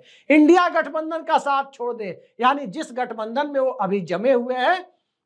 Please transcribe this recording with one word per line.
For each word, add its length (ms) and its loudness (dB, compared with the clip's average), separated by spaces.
इंडिया 400 6
गठबंधन 540 -4
का 140 0
साथ 360 -2
छोड़ 220 -8
दें। 180 -8
यानी 260 2
जिस 240 -10
गठबंधन 580 -6
में 100 -2
वो 120 0
अभी 300 -2
जमे 320 0
हुए 220 -2
हैं, 300 0